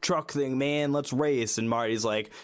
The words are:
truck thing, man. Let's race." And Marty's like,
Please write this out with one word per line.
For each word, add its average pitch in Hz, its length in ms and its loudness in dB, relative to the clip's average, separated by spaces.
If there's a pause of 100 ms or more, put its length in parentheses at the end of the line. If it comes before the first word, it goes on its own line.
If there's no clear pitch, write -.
truck 165 300 -2
thing, 135 260 0
man. 143 340 0
Let's 143 220 -2
race." 131 440 2
And 113 120 0
Marty's 113 360 0
like, 107 260 0 (120)